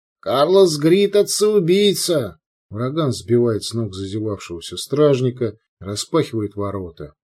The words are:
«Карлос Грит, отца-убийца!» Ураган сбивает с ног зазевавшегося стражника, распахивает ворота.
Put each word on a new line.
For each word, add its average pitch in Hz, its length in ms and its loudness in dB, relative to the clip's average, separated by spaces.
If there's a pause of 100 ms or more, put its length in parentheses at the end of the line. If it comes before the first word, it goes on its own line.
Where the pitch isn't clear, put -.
(200)
«Карлос 156 580 4
Грит, 196 380 4
отца-убийца!» 190 1200 2 (320)
Ураган 131 420 -4
сбивает 113 520 0
с - 100 -10
ног 110 200 -6
зазевавшегося 98 840 -8
стражника, 127 840 0 (220)
распахивает 104 760 -4
ворота. 95 680 -8